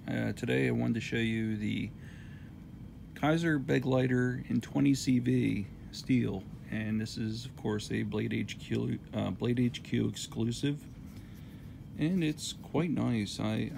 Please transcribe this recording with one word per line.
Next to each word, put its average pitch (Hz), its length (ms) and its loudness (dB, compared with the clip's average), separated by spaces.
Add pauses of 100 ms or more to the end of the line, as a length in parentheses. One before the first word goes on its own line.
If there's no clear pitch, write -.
uh, 113 240 0
today 127 340 2
I 120 60 2
wanted 117 220 2
to 113 60 -2
show - 180 -2
you 113 380 0
the 104 320 -2 (1300)
Kizer 156 500 4
Beg 135 220 2
Lighter 127 640 4
in 120 120 2
twenty 139 320 4
C 127 280 4
V 120 480 2 (240)
steel, 110 500 2 (300)
and 110 280 0
this 110 160 -4
is, 110 280 -2
of - 100 -12
course, 107 380 -2
a 113 100 0
Blade 107 320 0
H 110 240 -2
Q, 117 400 0 (160)
uh, 101 160 0
Blade 120 300 2
H 120 240 2
Q 113 240 2
exclusive, 120 760 -2 (1120)
and 170 280 2
it's - 300 -2
quite 160 360 0
nice. 117 480 2
I, 110 400 0